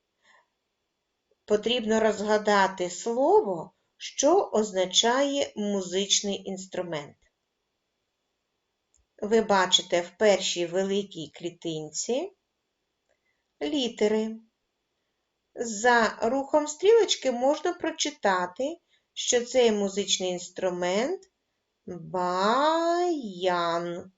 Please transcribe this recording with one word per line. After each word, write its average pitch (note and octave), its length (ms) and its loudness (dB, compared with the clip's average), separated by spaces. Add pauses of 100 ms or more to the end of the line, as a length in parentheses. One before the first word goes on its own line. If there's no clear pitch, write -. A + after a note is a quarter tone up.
(1400)
Потрібно A3 560 0
розгадати G3+ 880 2
слово, A#3 840 0 (240)
що - 560 2
означає A3+ 1040 0
музичний G3 920 -2
інструмент. F3+ 680 -8 (2000)
Ви A3 180 2
бачите F#3 600 2
в F3 180 -6
першій F#3+ 480 2
великій F#3+ 680 -4
клітинці E3+ 960 -6 (1300)
літери. A3 760 -2 (1160)
За A#3 680 2
рухом C#4 440 0
стрілочки G4 640 4
можна C#4+ 400 0
прочитати, C#4+ 1040 -2 (340)
що - 320 -2
цей A#3+ 280 4
музичний G3 580 -2
інструмент — F3+ 1000 -4 (560)
баян. F#3 2250 0